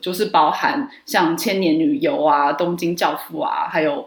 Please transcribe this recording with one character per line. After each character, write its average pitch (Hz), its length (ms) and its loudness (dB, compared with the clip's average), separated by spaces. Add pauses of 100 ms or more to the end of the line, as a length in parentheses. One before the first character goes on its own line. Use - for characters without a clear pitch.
就 180 120 -6
是 208 140 -2
包 160 220 4
含 147 400 -2 (160)
像 170 320 2
《千 190 240 -2
年 160 160 2
女 151 220 2
优》 143 260 0
啊、 143 320 4
《东 175 200 -2
京 170 180 -2
教 156 220 0
父》 156 260 -10
啊， - 260 -4
还 165 140 0
有 143 240 -2